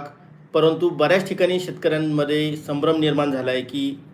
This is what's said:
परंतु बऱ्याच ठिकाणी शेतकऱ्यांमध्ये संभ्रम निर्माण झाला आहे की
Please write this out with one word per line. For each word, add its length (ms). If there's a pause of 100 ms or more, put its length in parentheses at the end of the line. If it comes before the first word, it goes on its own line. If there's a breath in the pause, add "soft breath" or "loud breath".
(540)
परंतु 360
बऱ्याच 400
ठिकाणी 300
शेतकऱ्यांमध्ये 960
संभ्रम 440
निर्माण 320
झाला 200
आहे 100
की 380 (140)